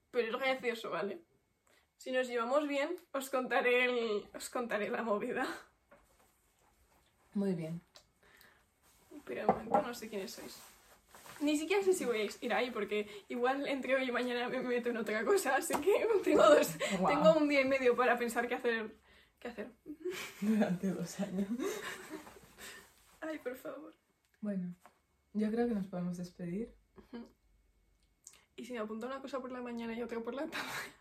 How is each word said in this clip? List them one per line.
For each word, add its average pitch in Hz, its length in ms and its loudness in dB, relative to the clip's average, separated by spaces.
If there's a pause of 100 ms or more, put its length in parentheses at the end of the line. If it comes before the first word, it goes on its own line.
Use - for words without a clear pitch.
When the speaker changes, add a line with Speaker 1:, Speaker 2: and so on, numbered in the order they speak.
(100)
Speaker 1:
pero 226 180 0
es 208 40 -4 (100)
gracioso, 254 480 -2
¿vale? 190 300 -4 (760)
Si - 160 -10
nos 254 160 2
llevamos 240 380 2
bien, 285 300 -2 (160)
os 269 180 -6
contaré 247 540 2
el... 233 500 0
os - 160 -12
contaré 220 400 -2
la 240 120 -4
movida. 233 440 -2 (1900)
Speaker 2:
Muy 196 200 0
bien. 165 260 -6 (1400)
Speaker 1:
Pero 220 180 -6
de 214 100 0
momento - 300 2
no 240 120 -6
sé 226 140 -10
quiénes 202 240 -6
sois. - 260 -14 (840)
Ni 294 180 0
siquiera 370 260 0
sé 370 80 6
si 262 140 0
voy 220 160 0
a 202 220 -6
ir 220 100 0
ahí, 240 160 0
porque 208 580 -4
igual 262 400 0
entre 262 260 0
hoy 262 140 0
y 240 40 -2
mañana 240 360 -2
me 254 140 -2
meto 240 260 0
en 226 80 -2
otra 214 280 -2
cosa, 269 320 4
así - 240 0
que 392 340 4
<laughs> - 100 4
tengo 311 180 8
dos, - 280 10 (280)
Speaker 2:
Guau. 185 160 4
Speaker 1:
tengo 320 220 10
un 302 120 4
día 285 120 6
y 262 60 4
medio 262 280 4
para 240 240 6
pensar 240 300 -2
qué 240 60 0
hacer, 226 420 -2 (420)
qué 247 100 -12
hacer. - 220 -10 (680)
Speaker 2:
Durante 202 520 2
dos 175 280 -6
años. 196 280 -2 (1700)
Speaker 1:
Ay, 311 180 -6
por 247 180 -8
favor. 302 380 -12 (460)
Speaker 2:
Bueno, 185 340 -4 (600)
yo 214 160 2
creo 240 180 2
que 226 60 0
nos 190 120 -2
podemos 180 300 -4
despedir. 180 580 -8 (220)
Speaker 1:
Ujú. - 300 -16 (1300)
¿Y 247 60 -10
si 247 80 -10
me 240 60 -6
apunto 220 280 -6
una 269 140 -6
cosa 269 200 -6
por 254 120 -10
la 247 80 -8
mañana 233 320 -6
y 233 100 -6
otra 233 180 -6
por 240 140 -6
la 277 120 -4
tarde? - 240 -8 (300)